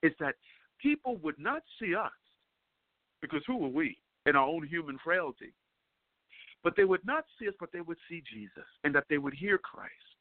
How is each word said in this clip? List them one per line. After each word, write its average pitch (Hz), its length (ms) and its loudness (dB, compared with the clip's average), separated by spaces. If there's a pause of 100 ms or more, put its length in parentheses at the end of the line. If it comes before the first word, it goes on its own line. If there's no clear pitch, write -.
is 156 160 6
that 143 180 -2 (440)
people 269 380 0
would 151 200 -4
not 254 240 -4 (160)
see 185 160 -2
us, 202 160 -2 (1080)
because 147 260 -4
who 247 200 0
are - 20 0
we 131 300 -2 (280)
in 143 100 8
our 135 100 8
own 156 200 -2
human 147 360 -6
frailty? 160 500 -2 (1080)
But 170 140 0
they 202 80 8
would 185 220 2
not 302 180 -2 (140)
see 214 100 -4
us, 196 100 -8
but 170 140 -12
they 131 80 -10
would 160 160 -10 (120)
see 170 220 -10
Jesus, 104 360 -14 (180)
and 147 100 2
that 143 140 4
they 147 100 2
would 139 160 -4
hear 190 240 2
Christ - 340 -10 (280)